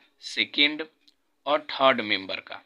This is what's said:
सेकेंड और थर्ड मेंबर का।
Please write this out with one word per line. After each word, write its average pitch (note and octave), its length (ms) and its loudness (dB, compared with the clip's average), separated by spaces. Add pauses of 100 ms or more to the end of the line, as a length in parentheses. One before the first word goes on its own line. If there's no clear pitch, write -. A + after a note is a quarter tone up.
(280)
सेकेंड D3+ 580 0 (600)
और D3+ 240 0
थर्ड C3 320 4
मेंबर F#2+ 400 -4
का। F2+ 240 -16